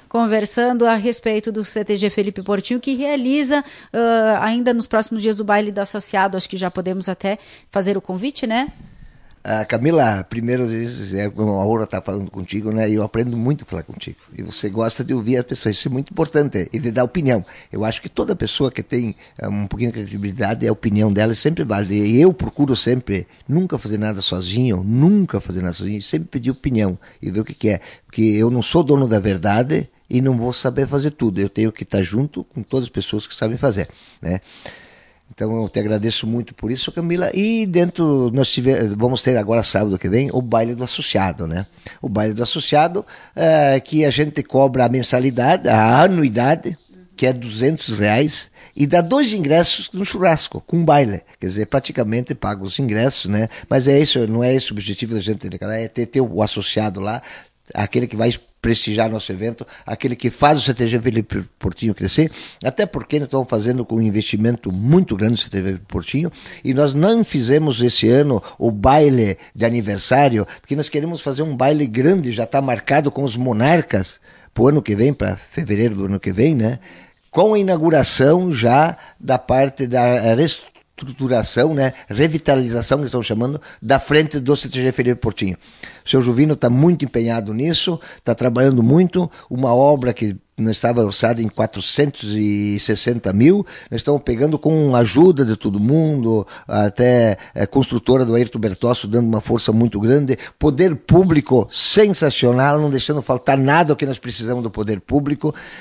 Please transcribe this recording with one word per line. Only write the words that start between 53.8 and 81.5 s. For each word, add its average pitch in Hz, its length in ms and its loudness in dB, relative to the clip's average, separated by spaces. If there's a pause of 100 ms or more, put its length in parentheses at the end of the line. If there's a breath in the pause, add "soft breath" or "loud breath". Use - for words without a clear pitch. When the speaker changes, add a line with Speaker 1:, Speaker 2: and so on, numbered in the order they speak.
Speaker 2:
é 139 100 6
isso, 139 300 2
não 117 160 0
é 127 100 2
esse 131 160 -2
o 107 40 -8
objetivo 104 400 -8
da 107 60 -4
gente, 95 300 -6
né, 87 80 -12
cara? 104 180 -8
É 113 120 -8
ter, 117 180 -6
ter 135 140 -2
o 110 220 0
associado 107 580 -2
lá, 107 200 -6 (520 loud breath)
aquele 120 340 -2
que - 100 -12
vai 113 160 0 (280)
prestigiar 113 500 -2
nosso 110 200 -6
evento, 107 360 -8 (180 loud breath)
aquele 120 320 -4
que 120 140 -4
faz 147 260 4
o 139 60 -2
C 135 100 0
T 120 140 -2
G 117 120 0
Felipe 110 460 -2 (140)
Portinho 98 360 -4
crescer, 143 380 0 (320 loud breath)
até 185 220 0
porque 143 320 -4
nós 143 80 -2
estamos 131 200 -2
fazendo 120 380 -2
com 113 120 -4
um 113 40 2
investimento 107 720 -2
muito 127 420 2
grande 107 180 0
no 117 40 0
C - 140 -6
T 98 120 -2
G 95 240 -4
Portinho, 135 460 -6 (320 loud breath)
e 131 80 0
nós 139 220 2
não 208 280 4
fizemos 135 600 2
esse 117 260 2
ano 131 340 4 (160 loud breath)
o 117 120 0
baile 117 640 4 (180 loud breath)
de 113 120 0
aniversário, 117 800 2 (160 loud breath)
porque - 120 -6
nós 147 140 -2
queremos 156 320 -4
fazer 139 220 -4
um 156 120 -4
baile 143 320 2
grande, 131 460 2
já 113 140 -4
tá 135 160 0
marcado 139 480 0
com - 120 -4
os 123 140 -4
monarcas, 123 800 0 (360 soft breath)
pro 117 140 4
ano 147 120 4
que 107 160 -2
vem, 127 160 4
pra 98 240 -2
fevereiro 107 580 -2
do 98 120 -4
ano 98 120 -2
que 95 140 -4
vem, 131 220 2
né? 117 240 0 (520 loud breath)
Com 208 220 4
a 214 60 2
inauguração 165 920 2
já 139 460 2 (240 loud breath)
da 127 160 0
parte 135 500 0
da 120 480 2
rest-, 147 280 0 (340)
estruturação, 131 800 0